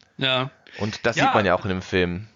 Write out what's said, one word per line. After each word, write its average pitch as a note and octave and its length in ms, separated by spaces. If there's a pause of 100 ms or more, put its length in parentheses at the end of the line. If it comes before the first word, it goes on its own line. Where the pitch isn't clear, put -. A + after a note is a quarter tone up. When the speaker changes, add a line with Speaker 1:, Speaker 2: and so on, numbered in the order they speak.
(180)
Speaker 1:
Ja. C3 320 (280)
Speaker 2:
Und G#2+ 280
das A#2 100
Speaker 1:
Ja. D#3+ 80
Speaker 2:
sieht - 100
man G#2+ 120
ja F2 80
auch F#2 100
in G2+ 60
dem F#2 120
Film. F2+ 540